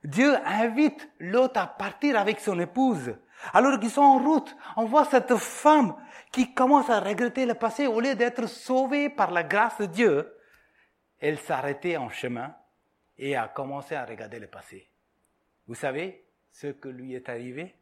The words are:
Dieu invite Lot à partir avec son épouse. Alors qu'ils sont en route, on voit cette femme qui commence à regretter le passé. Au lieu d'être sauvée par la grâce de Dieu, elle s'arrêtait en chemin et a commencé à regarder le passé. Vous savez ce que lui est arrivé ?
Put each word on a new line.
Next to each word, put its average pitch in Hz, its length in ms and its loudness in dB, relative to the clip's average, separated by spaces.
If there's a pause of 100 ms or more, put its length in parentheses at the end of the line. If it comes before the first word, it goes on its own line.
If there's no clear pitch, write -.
Dieu 240 320 4 (120)
invite 233 720 0
Lot 247 380 0
à 185 100 0
partir 220 520 -2
avec 208 220 0
son 185 200 -2
épouse. 175 540 0 (380)
Alors 254 260 6
qu'ils 220 120 -4
sont 285 100 0
en 277 180 8
route, 294 380 0 (200)
on 226 100 -2
voit 285 180 4
cette 247 320 2
femme 285 580 4 (380)
qui - 220 -2
commence 262 340 4
à 226 100 2
regretter 240 460 -2
le 233 80 0
passé. 226 340 -2
Au 226 140 0
lieu 269 140 0
d'être 240 320 -2
sauvée 269 640 -2
par 185 220 -2
la 175 100 0
grâce 208 360 0
de 208 80 -4
Dieu, 170 480 0 (880)
elle 147 180 -2
s'arrêtait 143 600 -6
en 123 100 -8
chemin 123 480 -10 (600)
et 139 180 -4
a 113 120 -4
commencé 139 460 -10
à 131 120 -8
regarder 110 320 -16
le 101 80 -18
passé. - 420 -20 (760)
Vous 117 80 -14
savez 151 500 -8 (280)
ce - 160 -14
que 139 200 -14
lui 127 240 -14
est 127 160 -12
arrivé ? 123 540 -12